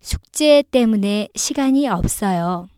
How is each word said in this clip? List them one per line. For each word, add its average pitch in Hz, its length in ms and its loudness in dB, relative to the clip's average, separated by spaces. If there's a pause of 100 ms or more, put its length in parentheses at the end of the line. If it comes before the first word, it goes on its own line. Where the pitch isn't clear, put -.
숙제 - 680 2
때문에 208 640 0
시간이 269 540 0
없어요. 180 880 -2